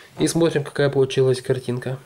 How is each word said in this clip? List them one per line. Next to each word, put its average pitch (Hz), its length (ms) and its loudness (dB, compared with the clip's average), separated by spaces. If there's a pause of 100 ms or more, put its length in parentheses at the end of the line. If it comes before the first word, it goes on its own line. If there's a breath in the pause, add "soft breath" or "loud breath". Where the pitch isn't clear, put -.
(200 loud breath)
И 156 80 2
смотрим, 156 360 0
какая 143 260 0
получилась 131 520 2
картинка. 127 640 -4